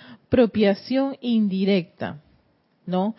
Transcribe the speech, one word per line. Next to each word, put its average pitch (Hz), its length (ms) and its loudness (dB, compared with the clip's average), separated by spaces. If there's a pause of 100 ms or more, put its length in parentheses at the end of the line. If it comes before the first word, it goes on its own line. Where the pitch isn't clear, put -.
(260)
apropiación 240 920 0
indirecta, 196 1000 -2 (680)
¿no? 185 320 -4